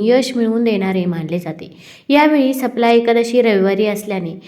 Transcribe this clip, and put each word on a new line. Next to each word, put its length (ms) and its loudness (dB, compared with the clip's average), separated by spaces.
यश 360 2
मिळवून 280 0
देणारे 400 0
मानले 340 -4
जाते. 360 -12
यावेळी 460 2
सपला 360 -2
एकादशी 520 2
रविवारी 440 2
असल्याने 600 -6